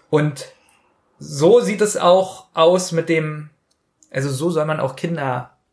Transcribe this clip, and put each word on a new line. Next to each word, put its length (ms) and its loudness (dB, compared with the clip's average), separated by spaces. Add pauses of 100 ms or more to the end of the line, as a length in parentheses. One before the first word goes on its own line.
(100)
Und 360 -2 (720)
so 420 4
sieht 200 -2
es 160 0
auch 580 2
aus 380 2
mit 160 -2
dem, 420 -4 (600)
also 200 -4
so 200 -4
soll 140 -2
man 160 -4
auch 160 -6
Kinder 600 -6 (160)